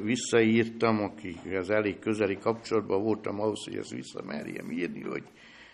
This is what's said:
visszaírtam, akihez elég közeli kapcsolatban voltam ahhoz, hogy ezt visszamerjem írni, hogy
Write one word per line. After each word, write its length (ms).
visszaírtam, 1000
akihez 680
elég 280
közeli 400
kapcsolatban 640
voltam 380
ahhoz, 240
hogy 120
ezt 140
visszamerjem 800
írni, 320
hogy 220